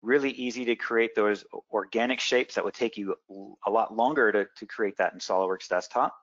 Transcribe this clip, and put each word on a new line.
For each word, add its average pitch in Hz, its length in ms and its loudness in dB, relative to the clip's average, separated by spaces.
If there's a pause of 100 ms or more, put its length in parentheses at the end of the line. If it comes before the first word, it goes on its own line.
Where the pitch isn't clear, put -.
Really 135 280 2
easy 123 340 -6
to 117 120 0
create 113 380 0
those 104 300 2 (260)
organic 113 500 0
shapes - 340 0
that 98 100 0
would 101 100 -4
take 113 220 -2
you 98 180 -4 (160)
l-, 98 360 -18
a 101 40 0
lot 110 240 2
longer 120 380 4
to, 101 140 2 (100)
to 107 100 -14
create 101 300 -4
that 92 160 0
in 95 80 -18
SOLIDWORKS 92 480 -2
Desktop. 104 540 0